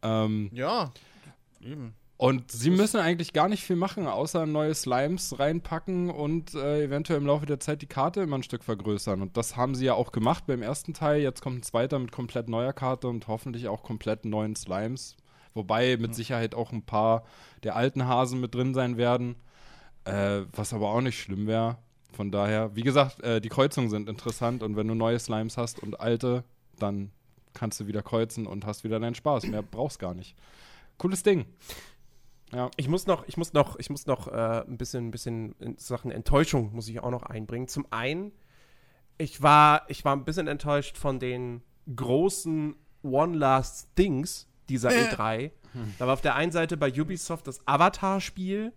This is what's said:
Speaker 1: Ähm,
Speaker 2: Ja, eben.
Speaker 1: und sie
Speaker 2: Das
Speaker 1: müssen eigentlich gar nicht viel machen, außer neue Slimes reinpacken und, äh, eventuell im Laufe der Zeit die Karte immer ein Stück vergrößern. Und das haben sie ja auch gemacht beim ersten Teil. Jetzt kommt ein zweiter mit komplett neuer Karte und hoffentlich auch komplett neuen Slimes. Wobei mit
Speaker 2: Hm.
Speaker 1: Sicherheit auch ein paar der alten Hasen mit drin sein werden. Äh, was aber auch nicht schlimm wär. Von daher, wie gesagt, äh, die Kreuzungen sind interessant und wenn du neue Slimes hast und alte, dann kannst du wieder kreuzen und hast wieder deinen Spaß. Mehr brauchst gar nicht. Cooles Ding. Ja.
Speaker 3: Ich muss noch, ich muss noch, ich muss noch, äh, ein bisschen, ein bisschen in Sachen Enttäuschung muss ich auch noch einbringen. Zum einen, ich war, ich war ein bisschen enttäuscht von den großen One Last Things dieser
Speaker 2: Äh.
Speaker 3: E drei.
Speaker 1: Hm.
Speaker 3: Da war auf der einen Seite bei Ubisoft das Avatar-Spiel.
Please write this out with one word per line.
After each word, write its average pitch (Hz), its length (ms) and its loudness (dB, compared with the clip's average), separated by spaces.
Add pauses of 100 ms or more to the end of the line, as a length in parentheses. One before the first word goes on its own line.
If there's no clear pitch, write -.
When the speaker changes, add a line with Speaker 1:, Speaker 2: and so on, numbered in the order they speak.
Speaker 1:
Ähm, 107 500 0
Speaker 2:
Ja, 147 380 -2 (680)
eben. 123 340 -12 (220)
Speaker 1:
und 127 340 4
sie 120 200 2
Speaker 2:
Das 185 80 6
Speaker 1:
müssen 214 220 4
eigentlich 170 320 0
gar 160 160 6
nicht 208 140 0
viel 180 140 0
machen, 175 320 -2
außer 151 360 0
neue 151 300 2
Slimes 135 640 0
reinpacken 170 720 0
und, 156 440 -2
äh, 147 280 0
eventuell 143 380 0
im 143 60 0
Laufe 147 200 4
der 143 140 -2
Zeit 151 200 -2
die 139 60 -12
Karte 170 360 0
immer 147 160 0
ein - 40 -4
Stück - 220 -6
vergrößern. 101 580 -2
Und 95 140 -4
das 117 200 -2
haben 127 200 0
sie 127 80 -2
ja 131 100 4
auch 117 160 0
gemacht 120 380 0
beim 123 140 0
ersten 147 320 -6
Teil. 147 280 2
Jetzt 131 180 0
kommt 127 180 -6
ein 117 40 -10
zweiter 131 380 0
mit 123 100 -6
komplett 120 380 -6
neuer 120 240 0
Karte 127 340 -2
und 117 220 -4
hoffentlich 117 400 -6
auch 107 160 -4
komplett 110 400 -4
neuen 107 320 -2
Slimes. 107 600 -6 (380)
Wobei 113 420 2
mit 113 120 -2
Speaker 2:
Hm. 117 60 -6
Speaker 1:
Sicherheit 113 420 -2
auch 113 160 -4
ein 113 100 -6
paar 113 420 4 (380)
der 107 140 -2
alten 131 320 2
Hasen 127 320 2
mit 120 120 -4
drin 127 220 0
sein 123 220 0
werden. 123 400 2 (680)
Äh, 101 360 0 (120)
was 107 220 -6
aber 104 160 0
auch 117 120 2
nicht 127 180 -2
schlimm 98 260 -4
wär. 113 320 0 (320)
Von 101 220 -6
daher, 104 420 0
wie 113 80 -4
gesagt, 131 400 2
äh, 117 180 2
die 110 100 -8
Kreuzungen 135 400 2
sind 104 180 -2
interessant 117 540 -4
und 107 140 -4
wenn 107 120 0
du 113 60 0
neue 113 240 2
Slimes 110 400 -4
hast 117 200 -4
und - 220 -10
alte, 120 420 0 (360)
dann 101 340 -4 (400)
kannst - 280 -6
du 104 60 -6
wieder 104 160 -4
kreuzen 113 440 -2
und 98 200 -8
hast 107 160 -6
wieder 110 160 -2
deinen 117 160 -2
Spaß. 135 320 0
Mehr 104 160 -4
brauchst 120 360 -6
gar 87 160 -6
nicht. 92 200 -16 (640)
Cooles 185 260 -2
Ding. 185 220 4 (1080)
Ja. 123 240 -2
Speaker 3:
Ich 131 120 -2
muss 175 180 0
noch, 180 220 2
ich - 80 -8
muss 170 160 -4
noch, - 260 4
ich 117 120 -10
muss 139 160 -6
noch, 123 220 -2
äh, 113 380 -2
ein 123 120 -10
bisschen, 123 300 -6
ein - 20 -6
bisschen 113 500 -6
in 113 160 -10
Sachen 123 340 -6
Enttäuschung 123 640 4
muss 113 140 -8
ich 113 120 -8
auch 123 100 -4
noch 123 140 -6
einbringen. 117 440 -6
Zum - 220 -6
einen, 151 420 -4 (840)
ich 143 240 -6
war, 151 480 10
ich 139 140 -8
war 139 120 2
ein 135 80 -6
bisschen 160 240 -2
enttäuscht 147 480 -2
von 131 240 -2
den 123 420 -6 (320)
großen 151 800 0 (280)
One 151 340 2
Last 135 600 2
Things 170 520 0 (220)
dieser 123 200 2
Speaker 2:
Äh. 240 140 6
Speaker 3:
E 233 100 2
drei. 113 380 -2 (220)
Speaker 1:
Hm. 110 240 -8
Speaker 3:
Da 127 80 0
war 131 80 6
auf - 80 -2
der 131 140 4
einen 160 160 2
Seite 165 260 0
bei 143 120 4
Ubisoft 156 560 -4
das 135 200 -12
Avatar-Spiel. 190 1120 2